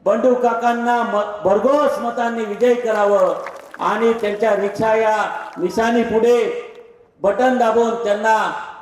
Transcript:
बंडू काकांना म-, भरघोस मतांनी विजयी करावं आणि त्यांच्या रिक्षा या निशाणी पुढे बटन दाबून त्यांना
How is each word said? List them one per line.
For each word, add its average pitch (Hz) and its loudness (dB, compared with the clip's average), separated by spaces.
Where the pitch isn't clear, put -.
बंडू 233 4
काकांना 233 0
म-, 208 -4
भरघोस 233 2
मतांनी 233 -4
विजयी 208 2
करावं 208 2
आणि 220 0
त्यांच्या 208 0
रिक्षा 208 0
या 220 2
निशाणी 226 0
पुढे 226 2
बटन 247 2
दाबून 226 2
त्यांना 208 0